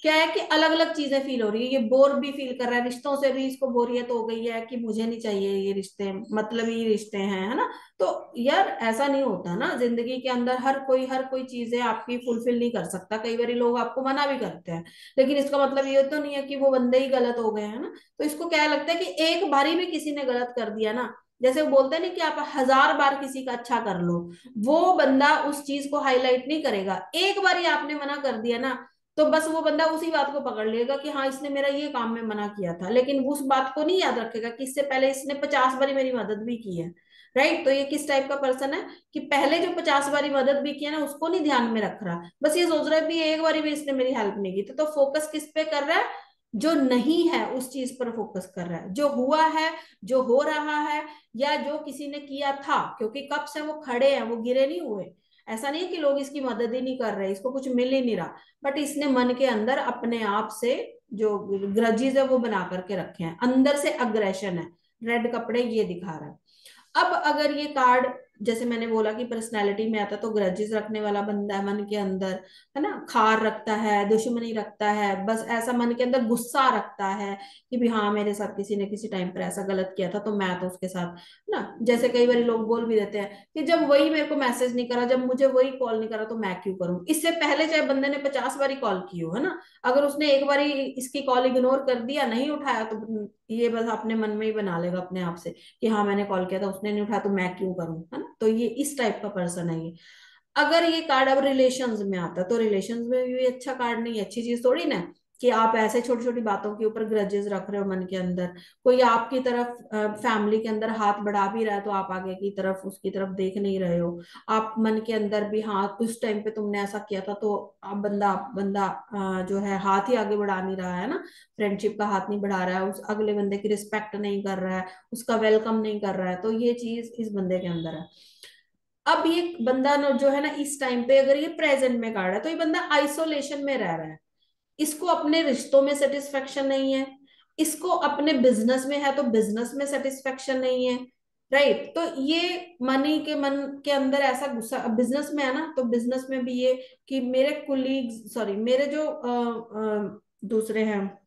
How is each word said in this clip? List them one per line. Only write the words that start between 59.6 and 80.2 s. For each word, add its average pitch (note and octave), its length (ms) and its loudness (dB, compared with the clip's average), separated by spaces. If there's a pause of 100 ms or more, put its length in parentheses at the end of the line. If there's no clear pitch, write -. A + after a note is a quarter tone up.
अपने A#3 460 -2
आप G#3 260 0 (120)
से C#4 380 -2 (140)
जो G#3 240 0 (140)
grudges A3 640 2
है C4+ 100 6
वो B3+ 120 4
बना G#3+ 340 0
करके F#3 240 -4
रखे - 280 -6
हैं, E3 200 -6
अंदर C4 320 6
से C#4+ 140 2
अग्रेशन G#3 680 0
है। E3 100 -6 (360)
Red A#3 300 0
कपड़े A#3 300 -2
ये A3 200 0
दिखा F3 280 -6
रहा D3 180 -12
है। C#3+ 100 -20 (560)
अब F4 300 2
अगर D4 260 2
ये D4 140 -2
card, B3+ 480 4 (280)
जैसे A3+ 240 -2
मैंने A3+ 220 -2
बोला A3 240 2
कि A#3 120 -6
personality A3 640 -2
में A3 100 0
आता, G3+ 160 -2
तो A3 140 -6
grudges G#3 440 0
रखने G#3+ 280 -2
वाला G#3 200 0
बंदा G#3 340 -2
है G3 100 -2
मन G3+ 180 -2
के G#3 120 -4
अंदर, F#3+ 440 -2 (380)
है C#4 40 -2
ना? E4 280 -4
खार A3 320 4
रखता G#3+ 320 -2
है, G#3 360 2
दुश्मनी A#3 440 0
रखता G#3 380 -2
है, G3+ 340 0
बस A3 240 -2
ऐसा A#3 220 -2
मन A#3+ 220 2
के A#3+ 100 0
अंदर B3 220 2
गुस्सा B3 500 2
रखता G3+ 300 -4
है G3 320 -4 (320)
कि B3 80 -2
भी A#3 100 4
हाँ, G#3+ 240 2
मेरे G#3 220 0
साथ G3+ 240 -6
किसी G3+ 180 -4
ने G3+ 100 0
किसी G#3 220 -8
time F#3 200 -4
पर F3 140 -6
ऐसा F3+ 200 -6
गलत F#3 360 -2
किया F#3 120 -2
था, G#3 100 -4
तो G#3 160 -4